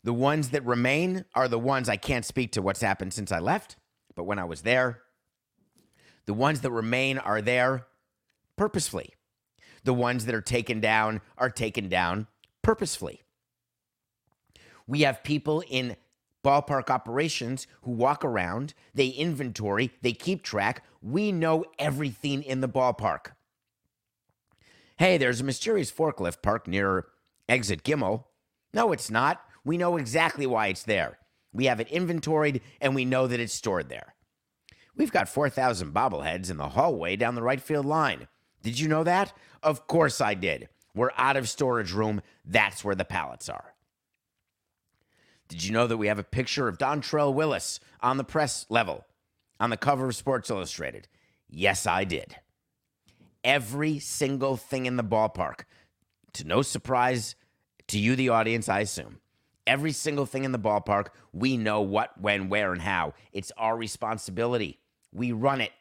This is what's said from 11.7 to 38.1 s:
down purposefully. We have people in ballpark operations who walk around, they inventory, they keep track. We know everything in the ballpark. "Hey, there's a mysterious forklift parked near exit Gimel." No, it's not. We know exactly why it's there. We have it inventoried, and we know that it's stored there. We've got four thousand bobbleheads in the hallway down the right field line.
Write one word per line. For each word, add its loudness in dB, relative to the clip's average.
down 0
purposefully. -2
We 2
have 2
people 0
in -2
ballpark 2
operations -2
who -6
walk 2
around, 0
they 4
inventory, -2
they 2
keep -4
track. -2
We 0
know 2
everything -2
in -2
the 0
ballpark. 0
"Hey, 6
there's 2
a -2
mysterious 0
forklift -2
parked -2
near 0
exit 0
Gimel." -2
No, 2
it's -4
not. 2
We 0
know 2
exactly 0
why 2
it's -4
there. 0
We 0
have 2
it -2
inventoried, 0
and 0
we 0
know 2
that 0
it's -4
stored -2
there. -14
We've 0
got 2
four 0
thousand 0
bobbleheads 0
in -6
the -4
hallway 2
down 0
the -4
right 0
field -2
line. 0